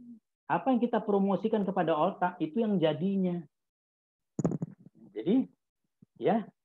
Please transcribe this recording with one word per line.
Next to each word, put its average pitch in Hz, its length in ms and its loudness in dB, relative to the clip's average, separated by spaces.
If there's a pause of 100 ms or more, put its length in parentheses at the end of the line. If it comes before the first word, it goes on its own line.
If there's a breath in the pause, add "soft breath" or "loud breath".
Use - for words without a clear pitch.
(480)
Apa 175 240 0
yang 240 80 2
kita 233 240 0
promosikan 196 640 2
kepada 180 240 0
otak, 180 480 0
itu 156 240 -2
yang 208 160 2
jadinya. 175 640 0 (1700)
Jadi, 196 320 2 (800)
ya, 190 240 2 (180)